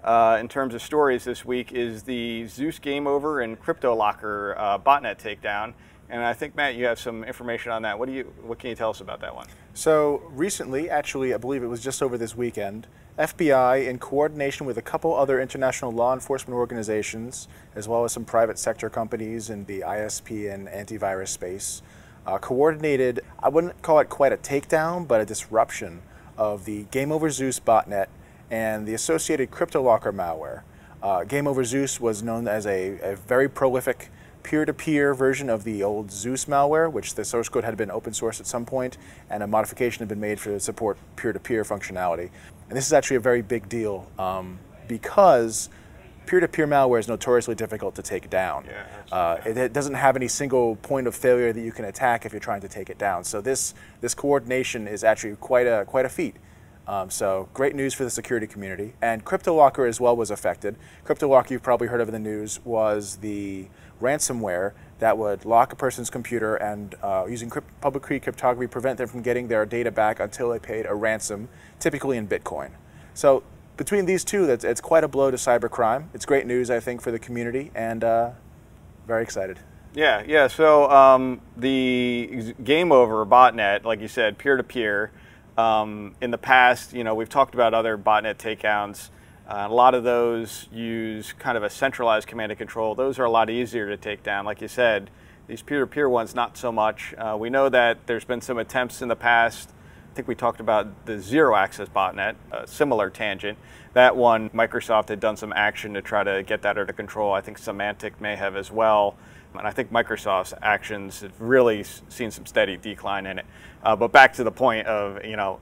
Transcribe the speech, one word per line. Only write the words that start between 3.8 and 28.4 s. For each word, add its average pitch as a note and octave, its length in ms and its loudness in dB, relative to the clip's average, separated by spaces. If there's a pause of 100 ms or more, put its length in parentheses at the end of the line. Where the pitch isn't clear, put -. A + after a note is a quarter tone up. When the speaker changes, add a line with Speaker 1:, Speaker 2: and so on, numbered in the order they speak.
Speaker 1:
uh, G2+ 220 -2
botnet C3 400 2
takedown. G#2+ 560 -6 (340)
And A#2+ 140 -6
I A#2+ 100 0
think, D3 240 -8
Matt, C#3+ 180 -2
you A#2+ 120 -2
have A#2 120 0
some A2+ 240 -10
information A#2+ 480 -8
on A2+ 120 -4
that. G#2 160 -4
What B2 80 -4
do C3 80 -8
you, C3 260 -10
what A2+ 180 -10
can B2+ 120 -10
you A2+ 60 -8
tell A2+ 120 0
us G#2+ 140 -4
about G2 180 -12
that - 140 -12
one? B1 120 -16 (280)
Speaker 2:
So D3+ 560 2
recently, D3 580 -4
actually, C3+ 460 -2
I - 20 -2
believe B2+ 260 -4
it A#2+ 60 -6
was A#2 160 -8
just C3 180 -4
over B2 140 -2
this A2+ 180 -6
weekend, A2 520 -6 (320)
F D#3 180 -4
B D#3 160 4
I, C3 240 6
in B2+ 220 -2
coordination D3 680 -2
with A#2+ 140 -4
a - 40 -8
couple D#3+ 320 -4
other C#3 240 2
international C3 540 -4
law A#2+ 220 2
enforcement B2+ 420 -6
organizations, A2+ 920 -4 (280)
as G#2 120 -12
well A#2 180 0
as A2+ 80 -4
some A#2 120 -8
private A2+ 340 2
sector A2+ 300 -4
companies A2 640 -8
in G2+ 160 -10
the F#2+ 180 -8
I G2 160 -4
S G#2+ 220 -8
P G#2+ 240 -10
and G2 200 -10
antivirus F#2+ 640 -6
space, - 540 -10 (440)
uh, F#2+ 120 -2
coordinated, C#3 840 2 (220)
I C3 80 4
wouldn't E3+ 320 0
call D#3 160 4
it C#3 100 4
quite C3+ 240 2
a G2+ 60 -2
takedown, D#3+ 680 -2
but A#2+ 140 4
a G#2+ 60 0
disruption G2+ 760 -4 (380)
of G#2 260 -2
the G#2 200 -8
Game C3+ 280 -4
Over D#3 160 0
Zeus C3 320 -4
botnet G2+ 460 2 (440)